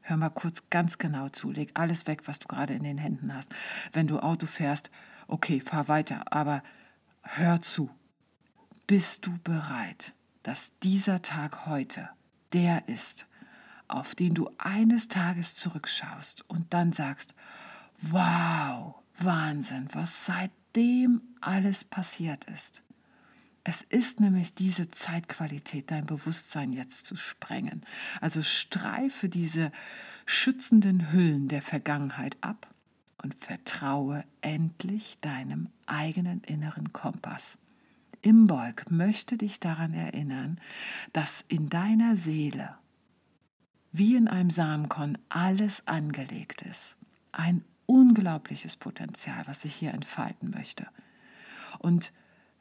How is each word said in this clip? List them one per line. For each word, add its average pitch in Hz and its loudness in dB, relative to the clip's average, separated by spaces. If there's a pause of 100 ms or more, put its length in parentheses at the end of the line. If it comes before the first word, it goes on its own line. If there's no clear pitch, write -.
Hör 165 -2
mal 160 0
kurz - -8
ganz 170 2
genau 139 -4
zu, - -8
leg 147 -6
alles 165 -2
weg, - -4
was 170 -10
du - -18
gerade 139 -4
in 147 -6
den 143 -4
Händen 143 -4
hast. 135 -12 (400)
Wenn 160 2
du 151 2
Auto 165 0
fährst, 147 -2 (360)
okay, 139 0
fahr 147 -2
weiter, 151 0
aber 147 0 (640)
hör 170 2
zu. - -4 (960)
Bist - 2
du 175 -4
bereit, 151 -4 (300)
dass - -8 (120)
dieser 190 2
Tag - -8
heute 143 -6 (440)
der 175 4
ist, - -10 (640)
auf - -6
den 175 2
du 165 0 (100)
eines 226 4
Tages 175 -2
zurückschaust - -8
und 165 -4
dann 170 4
sagst, - -6 (680)
„Wow, 160 0 (220)
Wahnsinn, 147 0
was - -4
seitdem 240 2 (200)
alles 196 0
passiert - -6
ist?“ - -14 (800)
Es - -4
ist - 0
nämlich 185 4
diese 180 0
Zeitqualität, 151 -8
dein 151 -4
Bewusstsein 151 -4
jetzt - -10
zu 190 -10
sprengen. - -8 (380)
Also 160 -2
streife - -2
diese 160 0 (560)
schützenden 196 4
Hüllen 156 6
der 139 -2
Vergangenheit - -2
ab - -8 (560)
und 143 -6
vertraue 143 -4 (180)
endlich 165 -4
deinem 143 -6 (180)
eigenen 170 -2
inneren 156 -6
Kompass. - -10 (640)
Imbolc 175 8
möchte 190 2
dich 214 -4
daran 165 -2
erinnern, 151 -4 (520)
dass - -2
in 156 0
deiner 214 4
Seele 151 -2 (1160)
wie 202 6
in 226 6
einem 180 2
Samenkorn 151 -2 (120)
alles 190 0
angelegt - -4
ist. - -14 (340)
Ein 165 2 (240)
unglaubliches 202 8
Potenzial, - -10
was 139 -12
sich 147 -8
hier 151 -6
entfalten - -6
möchte. - -10 (920)
Und 170 2 (500)